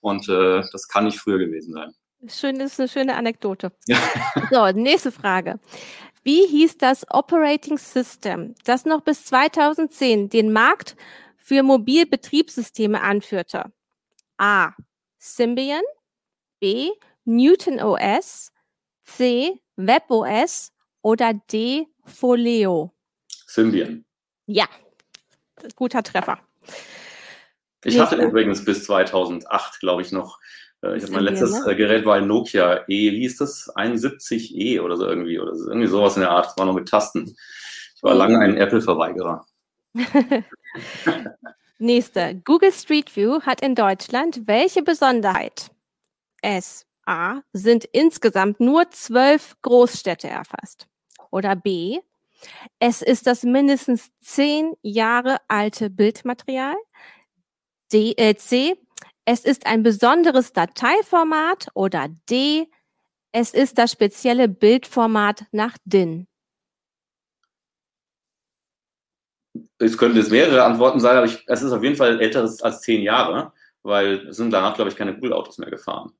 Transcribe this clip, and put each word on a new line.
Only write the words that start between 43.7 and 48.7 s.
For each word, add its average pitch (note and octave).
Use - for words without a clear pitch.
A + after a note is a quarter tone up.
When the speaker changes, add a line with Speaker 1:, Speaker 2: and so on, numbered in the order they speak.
Speaker 2:
Deutschland A#3+
welche D4+
Besonderheit? C4
S, G3
A, F3
sind A3+
insgesamt G#3
nur D#4